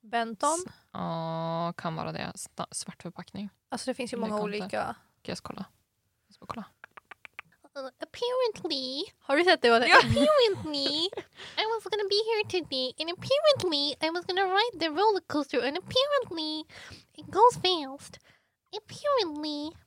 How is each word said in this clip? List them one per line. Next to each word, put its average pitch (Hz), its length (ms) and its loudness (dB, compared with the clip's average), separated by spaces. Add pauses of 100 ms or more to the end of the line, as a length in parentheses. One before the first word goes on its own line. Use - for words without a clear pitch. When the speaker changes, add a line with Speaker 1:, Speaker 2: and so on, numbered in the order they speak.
Speaker 1:
Benton? 233 640 -2
Speaker 2:
S-, - 60 -16 (200)
ja, 165 840 -4
kan 165 180 -6
vara 160 160 -6
det. 165 240 -8
Sta-, - 360 -12
svart - 300 -12
förpackning. 190 480 -12 (200)
Speaker 1:
Alltså, 254 220 -6
det 247 40 -4
finns 240 180 -8
ju - 40 -6
Speaker 2:
Det 233 40 -4
Speaker 1:
många 214 200 -2
Speaker 2:
kan 208 120 -4
inte. 208 120 -6
Speaker 1:
olika. 208 300 -4 (260)
Speaker 2:
Ska - 100 -10
jag - 60 -8
kolla? - 280 -12 (640)
Jag - 80 -20
ska - 100 -20
kolla. 220 200 -10 (1120)
Speaker 1:
Uh, 262 80 -10 (140)
apparently. 330 1040 -4 (160)
Har 277 180 2
du 339 60 4
sett 349 180 6
det? 240 60 6
Speaker 2:
Ja. 233 80 8 (220)
Speaker 1:
Apparently, 370 1120 4 (480)
I - 60 0 (100)
was 440 100 -4
gonna 403 260 -4
be 403 100 0 (100)
here 427 140 0 (180)
today, 254 380 -6
and 320 100 -4
apparently, 370 880 2 (120)
I - 40 2
was 349 140 -4
gonna 381 160 0 (160)
ride 440 220 0
the 330 100 0
roller 381 380 2
coaster, 269 400 0
and 285 100 -2
apparently, 381 840 0 (540)
it 302 120 -18
goes 440 300 6
fast. 294 640 -2 (580)
Apparently. 311 920 -2 (160)